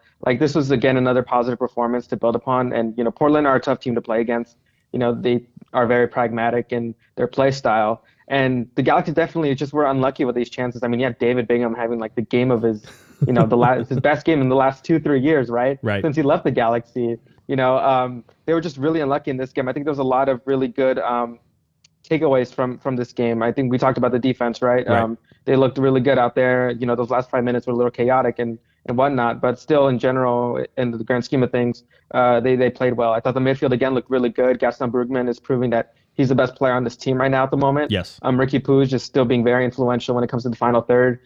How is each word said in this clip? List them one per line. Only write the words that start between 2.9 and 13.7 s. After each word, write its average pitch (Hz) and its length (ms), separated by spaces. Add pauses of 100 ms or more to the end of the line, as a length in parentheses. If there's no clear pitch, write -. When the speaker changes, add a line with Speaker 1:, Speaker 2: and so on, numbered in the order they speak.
Speaker 1:
you 120 80
know, 113 60
Portland 151 360
are 131 80
a 123 60
tough 131 180
team 120 160
to 113 60
play 113 180
against. 117 380 (340)
You 120 80
know, 120 140
they 120 320 (260)
are 123 160
very 120 220
pragmatic 117 640
in 117 200 (220)
their 123 120
play 139 240
style. 110 520 (240)
And 127 480
the 147 60
Galaxy 160 320
definitely 160 420
just 143 160
were 147 140
unlucky 135 400
with 123 100
these 120 140
chances. 123 340
I 120 60
mean, 120 100
you 131 60
had 123 120
David 123 300
Bingham 120 260
having, 117 260
like, 110 160
the 120 80
game 127 280
of 113 100
his, 113 240 (400)
you 123 60
know, 117 140
the 113 100
la-, 120 280